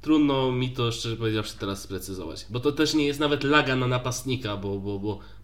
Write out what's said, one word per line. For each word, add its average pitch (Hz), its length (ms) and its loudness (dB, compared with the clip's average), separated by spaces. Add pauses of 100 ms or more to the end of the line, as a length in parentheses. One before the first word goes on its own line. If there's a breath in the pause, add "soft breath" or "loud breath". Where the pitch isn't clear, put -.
Trudno 143 520 4
mi 127 180 0
to, 117 220 0
szczerze 113 240 -4
powiedziawszy, 107 420 -2
teraz 98 240 -4
sprecyzować, 90 680 -8
bo 120 100 -4
to 143 120 4
też 151 220 2
nie 147 120 4
jest 143 140 -2
nawet 143 240 2
laga 135 320 4
na 127 100 2
napastnika, 123 720 -2
bo, 98 220 -4
bo, 101 200 -4
bo, 101 200 -4 (260 loud breath)